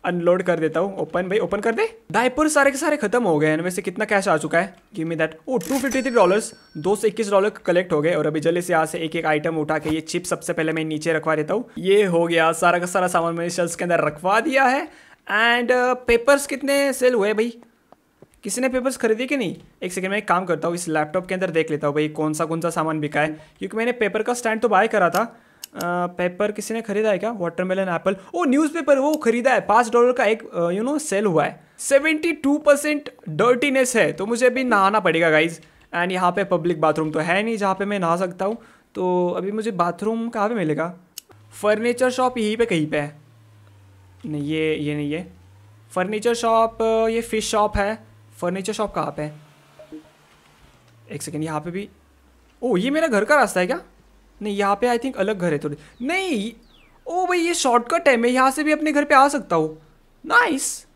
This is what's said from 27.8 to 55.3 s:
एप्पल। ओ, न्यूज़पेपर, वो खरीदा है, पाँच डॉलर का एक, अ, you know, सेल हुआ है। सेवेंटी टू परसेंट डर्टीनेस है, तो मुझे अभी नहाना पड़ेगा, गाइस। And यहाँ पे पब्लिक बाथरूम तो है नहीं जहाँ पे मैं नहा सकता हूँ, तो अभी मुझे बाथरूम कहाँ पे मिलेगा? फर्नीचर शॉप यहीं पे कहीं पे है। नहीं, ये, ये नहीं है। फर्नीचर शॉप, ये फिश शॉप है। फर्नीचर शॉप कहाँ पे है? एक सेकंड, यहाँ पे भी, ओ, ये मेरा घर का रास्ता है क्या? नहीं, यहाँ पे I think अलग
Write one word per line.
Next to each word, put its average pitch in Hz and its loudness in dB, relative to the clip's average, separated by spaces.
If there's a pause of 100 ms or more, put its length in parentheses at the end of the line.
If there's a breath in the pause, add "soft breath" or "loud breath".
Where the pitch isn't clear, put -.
एप्पल। 180 -2 (180 loud breath)
ओ, 349 0
न्यूज़पेपर, 294 2
वो 285 2
खरीदा 240 2
है, 202 2
पाँच 220 2
डॉलर 240 4
का 247 0
एक, 220 -2
अ, 170 -2
you 190 -2
know, 285 -2
सेल 208 -2
हुआ 160 2
है। - -10 (140)
सेवेंटी 311 2
टू 285 0
परसेंट 294 2 (200)
डर्टीनेस 247 2
है, 156 4
तो 175 -6
मुझे 233 0
अभी 247 2
नहाना 208 4
पड़ेगा, 165 2
गाइस। 160 2 (340 soft breath)
And 175 0
यहाँ 180 2
पे 196 -2
पब्लिक 175 0
बाथरूम 156 2
तो 156 -2
है 180 0
नहीं 226 -2
जहाँ 196 0
पे 196 -4
मैं 202 -2
नहा 170 0
सकता 185 -4
हूँ, 226 -2 (380 loud breath)
तो 180 0
अभी 185 -4
मुझे 220 -4
बाथरूम 202 -2
कहाँ 220 -2
पे 240 -4
मिलेगा? 165 -4 (640)
फर्नीचर 240 0
शॉप 254 -2
यहीं 214 -2
पे 233 2
कहीं 165 0
पे 151 -2
है। 143 -8 (1120)
नहीं, 151 -6
ये, 156 0
ये 147 -4
नहीं 147 -4
है। 175 -10 (600)
फर्नीचर 214 0
शॉप, 226 2 (340)
ये 226 -2
फिश 226 -4
शॉप 208 0
है। 208 -4 (360)
फर्नीचर 190 -4
शॉप 208 -4
कहाँ 165 -4
पे 156 -6
है? 151 -8 (1800)
एक 147 -10
सेकंड, 151 -8
यहाँ 156 -6
पे 170 -10
भी, 196 -10 (720)
ओ, 233 0
ये 226 0
मेरा 320 0
घर 214 0
का 302 4
रास्ता 208 2
है 180 0
क्या? 269 -4 (600)
नहीं, 208 -6
यहाँ 202 2
पे 240 -2
I 240 0
think 262 -6
अलग 196 -2